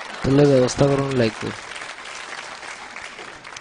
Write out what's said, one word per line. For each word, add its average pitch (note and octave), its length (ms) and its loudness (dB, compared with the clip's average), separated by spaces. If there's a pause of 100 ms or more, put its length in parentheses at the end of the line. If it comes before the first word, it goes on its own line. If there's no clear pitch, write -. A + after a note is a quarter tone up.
(240)
তাহলে C#3 220 6
ব্যবস্থা C3+ 420 6
করুন C#3 240 2
লাগবে। A2 400 0 (2000)